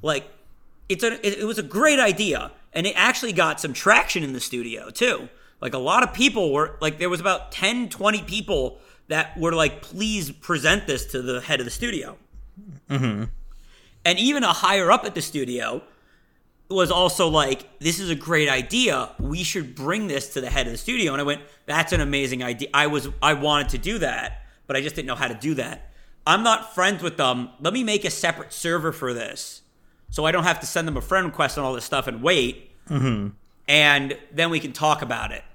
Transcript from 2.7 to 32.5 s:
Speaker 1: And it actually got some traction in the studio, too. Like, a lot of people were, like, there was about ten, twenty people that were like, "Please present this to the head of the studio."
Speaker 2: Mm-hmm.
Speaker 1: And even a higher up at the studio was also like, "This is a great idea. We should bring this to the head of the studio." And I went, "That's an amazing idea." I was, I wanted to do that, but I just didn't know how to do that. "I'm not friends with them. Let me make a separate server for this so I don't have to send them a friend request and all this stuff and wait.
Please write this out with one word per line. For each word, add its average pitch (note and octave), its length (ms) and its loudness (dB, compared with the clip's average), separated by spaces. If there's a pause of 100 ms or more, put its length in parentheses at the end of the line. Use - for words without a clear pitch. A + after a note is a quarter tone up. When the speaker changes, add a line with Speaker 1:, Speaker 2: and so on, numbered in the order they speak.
Speaker 1:
And E3+ 120 -2
it G#3 100 -2
actually A#3 380 2
got D#3+ 280 2
some C#3+ 120 -4
traction F#3+ 500 4
in C#3 100 -4
the B2+ 80 -6
studio, A2+ 500 -8
too. A3 380 0 (320)
Like, A#2+ 120 -4
a C3 60 -4
lot F3+ 240 4
of - 100 -2
people G#3 400 2
were, D#3 260 0
like, D#3 200 -2
there F3 100 0
was F3 120 -2
about F#3 300 -2
ten, A3+ 380 -2
twenty G#3 320 0
people D#3+ 560 -2 (300)
that D#3 300 -2
were E3 160 2
like, D3+ 280 2
"Please G3 500 -4
present E3 540 0
this C3+ 220 -2
to B2+ 160 -4
the B2 180 -4
head C#3 180 -2
of B2 60 -2
the A#2+ 60 -8
studio." G#3 460 -6 (720)
Speaker 2:
Mm-hmm. B2 340 0 (800)
Speaker 1:
And F3 160 2
even C4+ 240 2
a F#3 100 2
higher F#3 380 4
up A3 140 6
at G3+ 100 -6
the E3 60 -4
studio B2 600 -4 (880)
was F#3 220 2
also F3+ 380 4
like, C#3+ 500 0
"This E3 200 -2
is F#3+ 100 -4
a E3 60 0
great D3+ 340 2
idea. C3+ 680 0
We D3+ 240 -4
should D3 320 -6
bring F#3 320 -4
this C#3 260 -6
to C3+ 80 -4
the B2 80 -6
head C3 160 0
of A#2 80 -6
the A#2 40 -8
studio." A3 360 -2
And C#3+ 80 -2
I - 20 -2
went, C#3+ 180 -2 (260)
"That's D#3 260 0
an E3 80 2
amazing C#3 420 -2
idea." B2 300 -6
I D3 140 4
was, D3 200 0 (140)
I D3+ 120 4
wanted D3 360 2
to B2+ 80 -2
do E3+ 220 -2
that, A#2+ 420 -4 (260)
but C3+ 80 -2
I C3+ 60 2
just D3+ 140 -6
didn't D3 120 -6
know B2 80 -4
how C3 140 -2
to A#2 60 -6
do C3+ 180 -2
that. - 360 -6 (380)
"I'm F#3+ 160 6
not - 320 2
friends F#3 280 2
with E3+ 140 -4
them. B2 320 0 (120)
Let E3 120 0
me B3+ 100 -2
make G#3+ 200 0
a F#3 80 0
separate - 400 -4
server E3 400 -2
for B2+ 220 -4
this - 480 -10 (480)
so D3+ 160 -2
I D#3+ 60 4
don't E3+ 120 2
have E3+ 160 4
to - 60 -10
send E3 220 -2
them D3 100 -4
a B2 40 -4
friend F#3+ 260 0
request C#3+ 300 0
and C#3+ 80 -2
all C3 80 -2
this A#2 120 -8
stuff C3+ 220 -2
and A#2 140 -6
wait. C#3 500 2 (180)